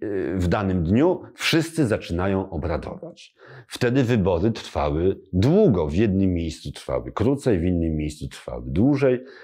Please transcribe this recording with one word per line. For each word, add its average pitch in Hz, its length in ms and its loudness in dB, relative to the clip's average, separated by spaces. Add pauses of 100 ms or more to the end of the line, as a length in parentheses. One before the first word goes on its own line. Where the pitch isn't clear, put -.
y, 92 340 -2
w 90 120 0
danym 92 360 0
dniu 143 380 2 (120)
wszyscy 160 520 0
zaczynają 95 640 -2
obradować. - 840 -8 (340)
Wtedy 127 360 0
wybory 98 460 2
trwały 80 680 -2 (140)
długo, 117 540 4
w 73 80 -4
jednym 95 400 2
miejscu 82 380 -6
trwały 64 400 -6
krócej, 127 460 0
w 80 60 -2
innym 82 320 0
miejscu 76 320 -6
trwały - 380 -12
dłużej. 127 580 2 (200)